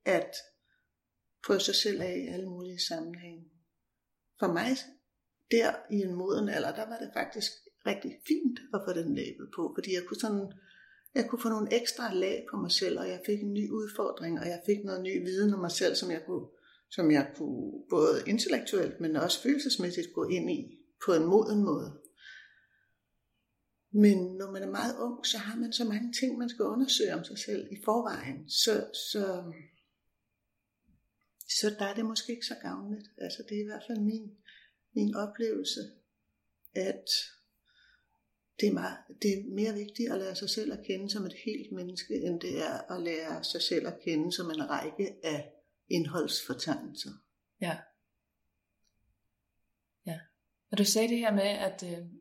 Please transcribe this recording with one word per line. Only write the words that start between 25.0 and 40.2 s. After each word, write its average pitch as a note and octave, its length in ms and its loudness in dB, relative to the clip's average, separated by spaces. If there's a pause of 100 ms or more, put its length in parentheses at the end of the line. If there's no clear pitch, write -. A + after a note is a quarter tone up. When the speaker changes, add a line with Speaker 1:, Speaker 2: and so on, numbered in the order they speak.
Speaker 1:
så A#3 120 0
har G#3 200 -6
man A#3 160 -2
så A#3+ 120 0
mange A3+ 280 -2
ting, B3 240 0
man A#3+ 120 -2
skal - 160 0
undersøge A#3 500 4
om E3+ 80 -4
sig - 160 -12
selv - 320 -4
i G3+ 140 -10
forvejen, G#3+ 640 0
så, - 380 4 (240)
så, F#3+ 320 -2 (2250)
så G#3 200 0
der G3+ 60 -2
er G3+ 80 -4
det A3 120 -2
måske A3 260 -4
ikke A#3 140 -6
så A#3 160 -8
gavnligt. G3+ 460 -8 (100)
Altså, - 320 -8
det G#3 80 -4
er G#3+ 40 0
i G#3 40 -4
hvert G#3+ 220 -10
fald A3 120 -4
min, G#3+ 320 0 (640)
min G#3 200 2
oplevelse, G#3+ 640 -2 (960)
at F#3+ 300 -2 (1500)
det G#3 80 6
er G#3 60 4
meget, F3+ 240 -2 (240)
det G3+ 120 4
er G3 220 -4
mere G#3+ 180 0
vigtigt G#3 380 -4
at G3 80 0
lære F#3+ 160 -4